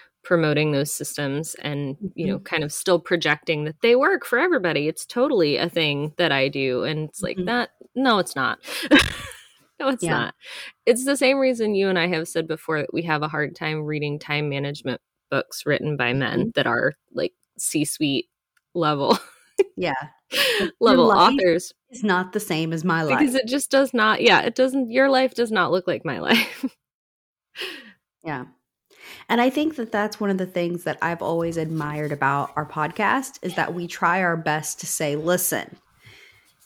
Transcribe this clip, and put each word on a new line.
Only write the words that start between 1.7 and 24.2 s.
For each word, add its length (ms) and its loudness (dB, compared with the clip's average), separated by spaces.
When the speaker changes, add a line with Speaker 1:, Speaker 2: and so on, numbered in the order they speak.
Speaker 1:
you 120 -4
know, 100 0
Speaker 2:
Mm-hmm. 60 -16
Speaker 1:
kind 200 -4
of 80 -6
still 280 2
projecting 680 0
that 160 -8
they 160 6
work 280 2
for 140 0
everybody. 480 2
It's 180 -4
totally 520 2
a 120 0
thing 480 0
that 140 2
I 160 2
do. 360 -2
And 260 -4
it's 120 -16
like, 160 -6
Speaker 2:
Mm-hmm. 100 -4
Speaker 1:
that, 220 -2
no, 240 2
it's 160 -4
not. 240 -2
<laughs> 100 8
No, 100 -2
it's 140 -2
Speaker 2:
Yeah. 80 0
Speaker 1:
not. 240 -2
It's 180 4
the 140 2
same 220 2
reason 360 2
you 140 2
and 100 2
I 80 2
have 220 -2
said 180 -2
before 340 -4
that 120 -6
we 80 -2
have 220 0
a 40 0
hard 280 -4
time 280 -6
reading 360 -4
time 280 -4
management 540 -6
books 340 -4
written 320 0
by 160 0
men 260 0
Speaker 2:
Mm-hmm. 160 0
Speaker 1:
that 120 2
are, 260 0
like, 220 -4
C-suite 720 -2
level. 500 2
<laughs> 40 -20
Speaker 2:
Yeah. 180 -2
Like, 100 0
your 100 0
Speaker 1:
Level 280 6
Speaker 2:
life 260 6
Speaker 1:
authors. 400 2
Speaker 2:
is 140 -10
not 300 2
the 60 -2
same 340 -2
as 100 -2
my 220 2
Speaker 1:
Because 280 2
Speaker 2:
life. 100 2
Speaker 1:
it 40 -8
just 240 -2
does 220 4
not, 280 2